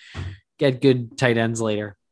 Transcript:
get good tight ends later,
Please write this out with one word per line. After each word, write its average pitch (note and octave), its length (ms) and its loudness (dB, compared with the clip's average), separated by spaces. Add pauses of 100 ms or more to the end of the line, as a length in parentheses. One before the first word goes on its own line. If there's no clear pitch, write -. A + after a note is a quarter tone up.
(580)
get C3 240 0
good B2+ 360 2
tight A#2+ 200 2
ends A2+ 240 0
later, G#2 360 -4 (140)